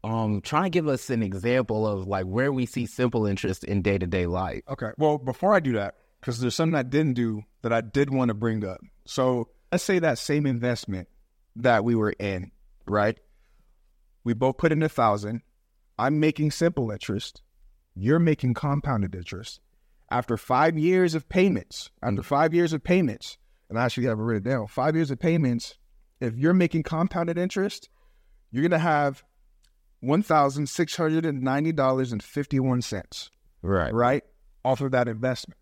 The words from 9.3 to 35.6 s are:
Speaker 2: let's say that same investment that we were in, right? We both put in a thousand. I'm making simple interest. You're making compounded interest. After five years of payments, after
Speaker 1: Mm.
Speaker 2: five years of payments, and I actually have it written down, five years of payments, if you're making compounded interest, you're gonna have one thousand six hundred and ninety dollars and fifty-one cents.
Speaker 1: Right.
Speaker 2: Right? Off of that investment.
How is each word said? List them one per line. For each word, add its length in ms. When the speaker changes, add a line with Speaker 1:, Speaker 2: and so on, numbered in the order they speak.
Speaker 2:
let's 120
say 160
that 180
same 280
investment 600
that 280
we 120
were 240
in, 320
right? 300
We 100
both 240
put 140
in 120
a 60
thousand. 520
I'm 200
making 320
simple 400
interest. 500
You're 240
making 360
compounded 600
interest. 440
After 280
five 400
years 380
of 140
payments, 600
after 200
Speaker 1:
Mm. 40
Speaker 2:
five 280
years 200
of 100
payments, 540
and 100
I 60
actually 220
have 120
it 40
written 260
down, 180
five 280
years 160
of 80
payments, 580
if 180
you're 160
making 300
compounded 540
interest, 520
you're 120
gonna 160
have 440
one 220
thousand 460
six 280
hundred 300
and 160
ninety 300
dollars 400
and 120
fifty-one 580
cents. 480
Speaker 1:
Right. 320
Speaker 2:
Right? 300
Off 160
of 100
that 160
investment. 540